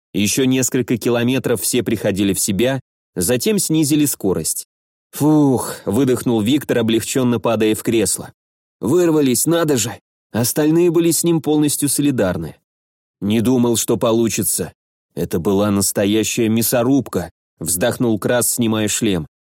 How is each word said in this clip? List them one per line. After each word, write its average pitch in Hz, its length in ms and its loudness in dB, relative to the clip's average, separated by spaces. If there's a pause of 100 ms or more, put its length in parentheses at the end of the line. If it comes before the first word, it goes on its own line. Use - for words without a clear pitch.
(120)
Еще 107 340 0
несколько 127 500 0
километров 120 640 0
все 120 220 0
приходили 101 480 0
в - 80 -4
себя, 107 400 0 (340)
затем 175 460 0
снизили 156 440 2
скорость. 90 600 -4 (460)
«Фух», 143 640 2 (100)
выдохнул 120 540 0
Виктор, 127 380 0
облегченно 117 600 0
падая 110 380 2
в - 80 -8
кресло. 113 480 0 (480)
«Вырвались, 156 680 2
надо 160 300 0
же!» 110 220 -4 (340)
Остальные 156 580 2
были 170 220 2
с - 100 -2
ним 170 180 0
полностью 151 480 0
солидарны. 104 680 -2 (640)
«Не 107 220 0
думал, 120 340 2
что 117 200 0
получится. 113 760 -2 (420)
Это 87 240 -4
была 101 320 0
настоящая 104 800 0
мясорубка», 117 840 0 (300)
вздохнул 113 580 -2
Крас, 120 340 -2
снимая 110 360 0
шлем. 92 380 -2 (300)